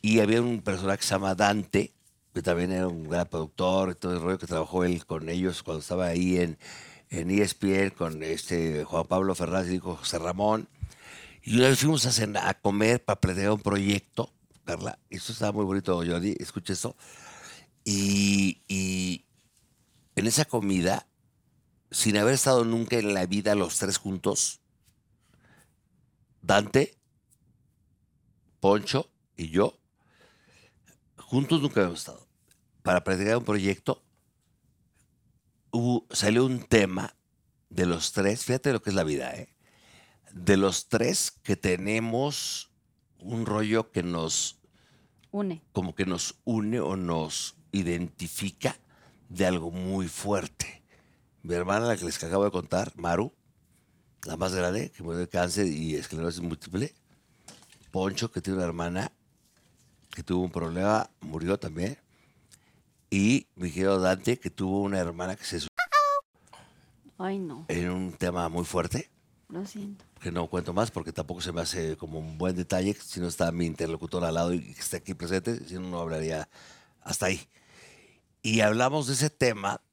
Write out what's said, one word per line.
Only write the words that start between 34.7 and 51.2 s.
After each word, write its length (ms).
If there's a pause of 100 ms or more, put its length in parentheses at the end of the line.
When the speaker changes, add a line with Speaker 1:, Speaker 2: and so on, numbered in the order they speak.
Speaker 1:
hubo, 380
salió 360
un 180
tema 520 (540)
de 160
los 280
tres, 320
fíjate 260
lo 100
que 100
es 40
la 80
vida, 320
¿eh? 140 (840)
De 260
los 320
tres 420 (120)
que 120
tenemos 1160 (480)
un 260
rollo 460
que 100
nos 580 (720)
Speaker 2:
Une. 300 (120)
Speaker 1:
como 200
que 140
nos 360
une 360
o 160
nos 600 (160)
identifica 1040 (540)
de 160
algo 240
muy 380
fuerte. 760 (600)